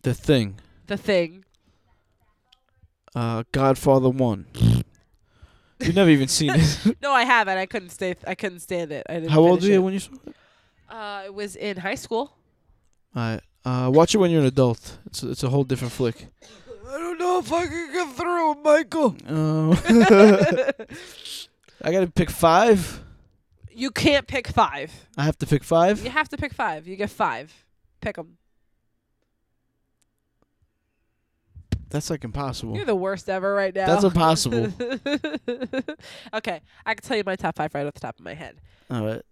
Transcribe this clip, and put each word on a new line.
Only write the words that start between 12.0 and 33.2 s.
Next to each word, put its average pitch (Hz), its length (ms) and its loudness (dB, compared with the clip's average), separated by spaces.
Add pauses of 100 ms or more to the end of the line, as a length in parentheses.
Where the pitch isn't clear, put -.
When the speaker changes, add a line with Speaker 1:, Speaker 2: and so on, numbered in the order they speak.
Speaker 1:
All 120 60 -4 (120)
right. - 80 -8 (240)
Uh, 127 280 -2
watch 160 220 6
it - 20 4
when 180 140 4
you're 160 100 4
an 131 60 4
adult. 127 580 0
It's - 180 -12
a, 123 80 -8
it's 127 120 -8
a 127 60 -2
whole 139 140 2
different 123 300 -6
flick. - 340 -4 (600)
Speaker 2:
I 523 100 -12
don't 339 220 -8
know 359 200 0
if 262 140 -8
I 339 140 -2
can 320 260 -10
get 339 220 -6
through, 339 480 -2
Michael. 294 520 2 (120)
Speaker 1:
Uh, 196 1400 6 (1120)
<laughs> - 20 -
I - 80 -2
gotta 185 160 2
pick 165 220 0
five. 185 720 4 (680)
Speaker 2:
You 233 200 -6
can't 277 360 2
pick 254 200 -6
five. 147 440 0 (260)
Speaker 1:
I 139 60 -2
have 156 140 0
to 147 100 -6
pick 147 160 0
five? 185 400 2
Speaker 2:
You 240 60 -6
have 302 200 -2
to 285 80 -12
pick 294 160 -8
five. 170 340 -8
You 190 100 -14
get 202 120 -6
five. 147 440 -6 (480)
Pick 214 160 -10
'em. 170 200 -18 (3500)
Speaker 1:
That's, 147 220 -6
like, 151 120 -8
impossible. 120 520 -8
Speaker 2:
You're 403 100 -6
the 226 100 0
worst 190 340 -6